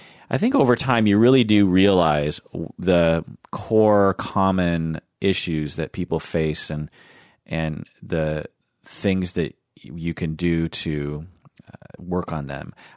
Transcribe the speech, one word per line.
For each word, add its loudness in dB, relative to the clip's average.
I 0
think 0
over 4
time 0
you 4
really 6
do 4
realize 4
w-, -8
the 2
core 4
common -2
issues -2
that -6
people -4
face -4
and, -8
and -6
the -4
things -4
that -4
y-, -16
you -6
can -4
do 0
to, -6
uh, -20
work -4
on -6
them. -10